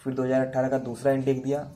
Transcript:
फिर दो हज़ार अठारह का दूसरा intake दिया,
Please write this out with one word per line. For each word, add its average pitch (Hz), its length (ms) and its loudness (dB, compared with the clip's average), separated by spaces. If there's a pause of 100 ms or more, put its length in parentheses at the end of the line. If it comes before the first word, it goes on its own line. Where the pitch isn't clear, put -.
फिर 131 100 -4
दो 131 80 0
हज़ार 131 240 2
अठारह 131 220 0
का 131 100 2
दूसरा 127 340 0
intake 135 300 0
दिया, 139 340 -2